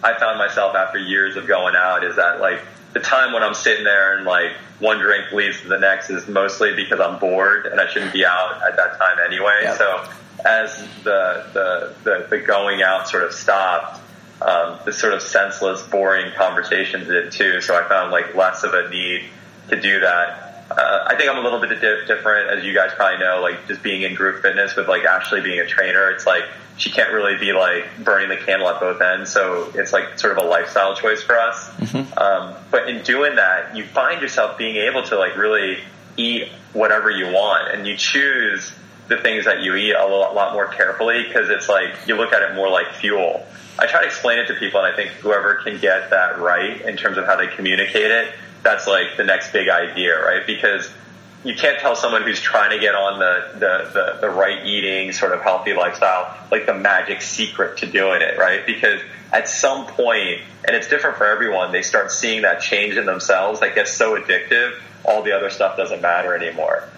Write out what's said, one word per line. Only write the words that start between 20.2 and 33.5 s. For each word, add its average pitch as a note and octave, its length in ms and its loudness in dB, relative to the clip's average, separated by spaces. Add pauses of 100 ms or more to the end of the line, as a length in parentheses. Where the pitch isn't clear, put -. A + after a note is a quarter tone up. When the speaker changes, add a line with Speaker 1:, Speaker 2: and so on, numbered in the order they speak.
Speaker 1:
Uh, - 380 0
I B2+ 80 2
think C#3+ 120 0
I'm C3+ 80 -2
a B2+ 60 -4
little A#2+ 180 0
bit A#2 200 -4
di-, G#2+ 260 0
different, G#2 520 0
as - 60 -8
you G2+ 80 -6
guys F#2+ 220 2
probably F#2+ 240 0
know, F#2 240 0
like, F2 240 -4
just - 160 -10
being G2 200 -4
in F#2+ 120 -4
group F#2+ 260 -2
fitness G2 360 0
with, F#2+ 120 -2
like, F2+ 160 2
Ashley F#2+ 360 2
being F2+ 180 -2
a F2 80 -2
trainer. F#2+ 440 2
It's - 160 -4
like, F2+ 180 2 (320)
she - 140 -4
can't A2+ 220 0
really G2+ 260 0
be, G2 140 -2
like, F2+ 520 0
burning G2 240 2
the F#2+ 80 -4
candle F#2+ 320 0
at F2 120 -2
both F2+ 220 0
ends. F#2 300 0
So F2+ 420 0
it's, G2 180 -2
like, - 260 -2
sort G2 200 2
of F#2 60 2
a - 40 0
lifestyle G2 460 2
choice G#2+ 300 -2
for A#2+ 140 2
us. A#2 360 -2
Speaker 2:
Mm-hmm. B2+ 440 -6
Speaker 1:
Um, F#2 360 2 (160)
but B2+ 180 0
in A#2 140 -8
doing C3+ 320 2
that, F#2+ 420 2